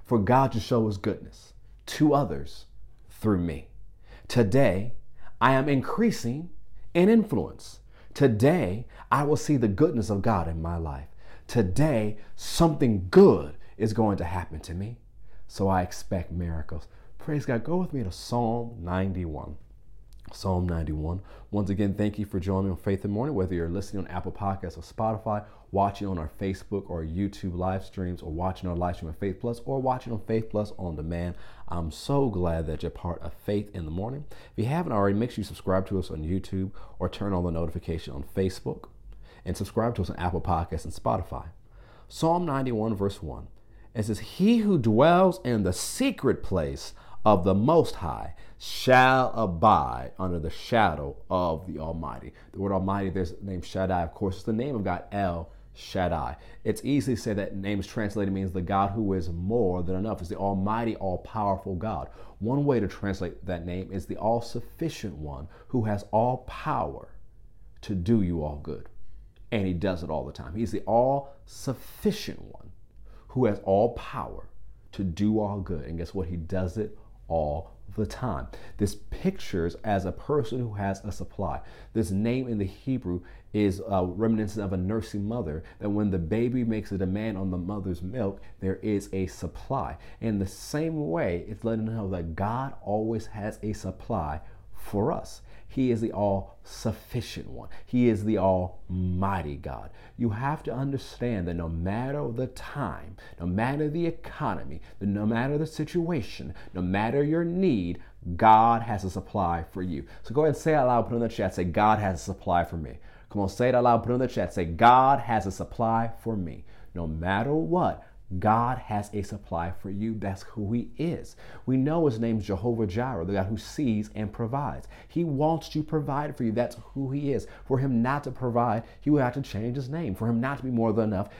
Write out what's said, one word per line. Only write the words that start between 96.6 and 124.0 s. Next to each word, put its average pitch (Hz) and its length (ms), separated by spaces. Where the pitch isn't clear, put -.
one. - 180
He 123 240
is 104 160
the 107 140
almighty 90 1200
God. 62 340
You 117 140
have 135 320
to 143 100
understand 120 760
that 87 60
no 85 140
matter 120 640
the 123 160
time, - 680
no 85 60
matter 131 440
the 165 160
economy, 107 760
no 101 260
matter 123 320
the 156 80
situation, 156 880
no 92 80
matter 107 420
your 160 220
need, 170 560
God 113 460
has 107 220
a 92 60
supply 90 540
for - 180
you. 82 220
So - 120
go 151 80
ahead 151 120
and 147 80
say 156 120
out 139 120
loud, 120 220
put 127 60
in 117 60
the 117 80
chat, 98 260
say, 90 100
"God 107 340
has 95 220
a - 40
supply 90 400
for - 120
me." 71 220
Come 101 140
on, 95 60
say 120 200
it 127 60
out 123 100
loud, 117 200
put 123 80
it - 20
in 123 60
the 131 80
chat, 98 260
say, 92 100
"God 123 540
has 110 280
a 98 40
supply 113 580
for 113 160
me." 87 280
No 85 140
matter 98 460
what, 160 500
God 117 380
has 104 360
a 104 80
supply 87 480
for - 180
you. 110 300
That's 95 240
who 104 300
He 117 260
is. - 380
We 131 120
know 151 300
His 117 120
name's 113 260
Jehovah 107 440
Jireh, 110 360
the 95 100
God 95 120
who 107 100
sees 107 600